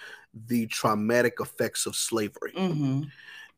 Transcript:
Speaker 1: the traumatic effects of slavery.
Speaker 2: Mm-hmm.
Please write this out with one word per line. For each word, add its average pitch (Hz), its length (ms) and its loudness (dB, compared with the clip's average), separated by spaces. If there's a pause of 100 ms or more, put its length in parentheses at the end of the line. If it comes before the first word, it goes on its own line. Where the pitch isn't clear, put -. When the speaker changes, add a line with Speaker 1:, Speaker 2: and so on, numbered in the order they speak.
(460)
Speaker 1:
the 117 200 0
traumatic 117 760 4
effects - 460 -2
of 107 100 -4
slavery. - 560 -2
Speaker 2:
Mm-hmm. 147 520 2 (540)